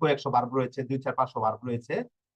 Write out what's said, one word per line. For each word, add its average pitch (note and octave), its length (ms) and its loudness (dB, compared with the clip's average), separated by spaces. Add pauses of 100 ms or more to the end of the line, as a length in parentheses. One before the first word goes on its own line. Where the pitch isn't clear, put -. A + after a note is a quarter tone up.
কয়েকশো C#3+ 340 2
ভার্ব A#2+ 240 2
রয়েছে, B2+ 300 0
দুই, C3+ 160 0
চার, C3 140 -2
পাঁচশো C3 260 0
ভার্ব A2 240 0
রয়েছে, A#2+ 260 -4 (420)